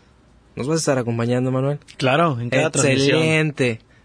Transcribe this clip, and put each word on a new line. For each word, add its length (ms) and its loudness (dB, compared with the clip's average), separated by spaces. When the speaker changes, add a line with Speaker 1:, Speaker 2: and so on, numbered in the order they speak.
Speaker 1:
¿Nos 120 -6
vas 80 0
a 20 -2
estar 200 0
acompañando, 520 -2
Manuel? 280 -2
Speaker 2:
Claro, 440 0
en 80 -6
cada 220 0
transmisión. 480 2
Speaker 1:
Excelente, 600 0